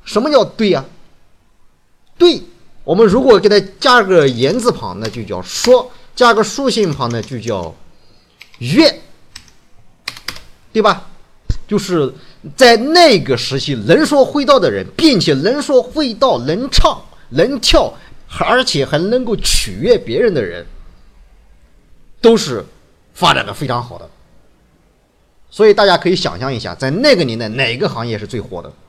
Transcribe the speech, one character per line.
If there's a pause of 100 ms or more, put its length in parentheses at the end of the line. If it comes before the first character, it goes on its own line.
什
么
叫
兑
啊？ (1300)
兑， (400)
我
们
如
果
给
它 (180)
加
个
言
字
旁，
那
就
叫
说； (260)
加
个
竖
心
旁
呢，
就
叫 (840)
悦， (1700)
对
吧？ (560)
就
是 (460)
在
那
个
时
期
能
说
会
道
的
人， (100)
并
且
能
说
会
道、
能
唱、 (300)
能
跳， (460)
而
且
还
能
够
取
悦
别
人
的
人， (1600)
都
是 (480)
发
展
的
非
常
好
的。 (1400)
所
以
大
家
可
以
想
象
一
下，
在
那
个
年
代
哪
个
行
业
是
最
火
的？ (180)